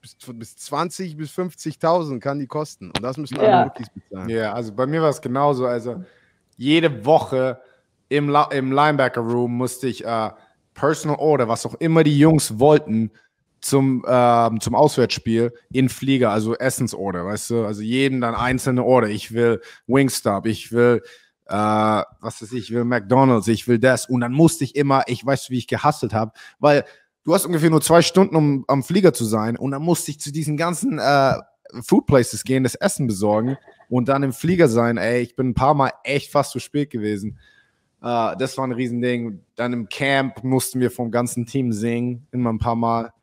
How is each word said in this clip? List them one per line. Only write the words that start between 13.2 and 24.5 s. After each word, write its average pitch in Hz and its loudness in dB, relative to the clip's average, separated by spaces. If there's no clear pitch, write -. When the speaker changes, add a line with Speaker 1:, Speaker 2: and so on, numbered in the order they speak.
Speaker 3:
zum, 135 0
ähm, 117 4
zum 117 -4
Auswärtsspiel 117 2
in 131 2
Flieger, 131 0
also 110 0
Essensorder, 98 -4
weißt 107 -8
du? 117 0
Also 104 -6
jeden 131 -2
dann 117 -2
einzelne 123 -2
Order. 120 4
Ich 107 -8
will 117 2
Wingstop, 117 0
ich 110 -4
will, 120 4
äh, - -10
was 107 -2
weiß 110 -16
ich, 123 -8
ich - -12
will 120 -2
McDonald's, 120 4
ich 113 0
will 120 4
das. 123 2
Und 123 0
dann 120 -4
musste 156 4